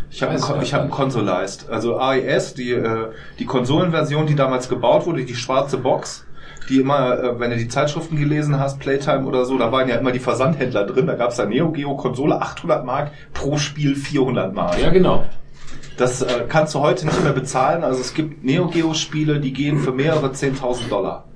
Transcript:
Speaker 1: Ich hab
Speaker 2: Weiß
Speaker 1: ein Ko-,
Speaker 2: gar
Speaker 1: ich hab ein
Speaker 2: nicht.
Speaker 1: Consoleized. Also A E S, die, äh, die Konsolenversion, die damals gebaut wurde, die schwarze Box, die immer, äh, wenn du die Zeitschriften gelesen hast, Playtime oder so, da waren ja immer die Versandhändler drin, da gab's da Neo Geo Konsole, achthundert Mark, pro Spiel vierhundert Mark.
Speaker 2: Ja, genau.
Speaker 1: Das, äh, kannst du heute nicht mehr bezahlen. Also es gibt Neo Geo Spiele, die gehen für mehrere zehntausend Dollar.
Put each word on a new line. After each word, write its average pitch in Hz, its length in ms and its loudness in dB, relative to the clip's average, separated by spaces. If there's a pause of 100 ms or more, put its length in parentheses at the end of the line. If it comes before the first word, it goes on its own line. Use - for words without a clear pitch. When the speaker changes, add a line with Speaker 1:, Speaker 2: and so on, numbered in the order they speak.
(100)
Speaker 1:
Ich - 120 -8
hab - 80 0
Speaker 2:
Weiß 151 120 -2
Speaker 1:
ein - 40 -2
Ko-, 143 80 -2
Speaker 2:
gar - 80 -2
Speaker 1:
ich - 120 -4
hab 143 80 2
ein 135 40 -2
Speaker 2:
nicht. - 100 -4
Speaker 1:
Consoleized. 101 720 -2
Also 113 300 -2
A 131 160 2
E 127 100 2
S, - 300 0
die, 123 180 -6
äh, 113 360 0 (300)
die 120 60 -4
Konsolenversion, 151 840 2
die 147 80 2
damals 131 340 0
gebaut 123 380 4
wurde, 147 180 -2
die 117 100 -8
schwarze 135 420 0
Box, - 480 -2 (460)
die 135 100 6
immer, 131 380 2
äh, 117 220 -2
wenn 120 100 0
du 117 80 -2
die 113 100 -2
Zeitschriften 151 480 -2
gelesen 147 420 2
hast, 139 220 -2
Playtime 139 460 0
oder 127 180 2
so, 131 140 0
da 117 140 2
waren 131 160 2
ja 117 80 2
immer 127 160 0
die 123 80 -2
Versandhändler 120 680 0
drin, 127 200 2
da 123 80 0
gab's - 220 -2
da 110 80 0
Neo 139 260 0
Geo 143 260 -4
Konsole, 127 440 0
achthundert 147 460 -2
Mark, 143 240 -4 (240)
pro 147 240 -2
Spiel 143 360 -2
vierhundert 117 600 -2
Mark. 87 260 0
Speaker 2:
Ja, 151 100 4
genau. 180 340 8 (760)
Speaker 1:
Das, 123 240 2
äh, 120 260 0
kannst 151 260 2
du 139 60 0
heute 147 240 2
nicht 160 180 0
mehr 139 120 2
bezahlen. 143 500 0
Also 131 160 0
es - 140 -8
gibt 156 280 -4
Neo 160 260 2
Geo 160 260 0
Spiele, 151 440 0
die 127 140 -4
gehen 143 280 0
für 131 120 0
mehrere 139 400 0
zehntausend 123 580 -2
Dollar. 92 340 -2 (120)